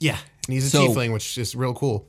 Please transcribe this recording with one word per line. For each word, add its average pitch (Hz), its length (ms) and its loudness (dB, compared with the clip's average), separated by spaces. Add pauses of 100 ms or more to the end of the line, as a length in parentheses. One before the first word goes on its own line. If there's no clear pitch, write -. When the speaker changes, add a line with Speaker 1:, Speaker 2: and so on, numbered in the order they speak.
Speaker 1:
Yeah. 147 180 0 (280)
And 131 80 -4
he's 131 120 0
a 135 40 -2
Speaker 2:
So 139 180 6
Speaker 1:
tiefling, 117 240 2
which - 260 -4
is 110 160 -4
real 123 180 -2
cool. 117 360 -2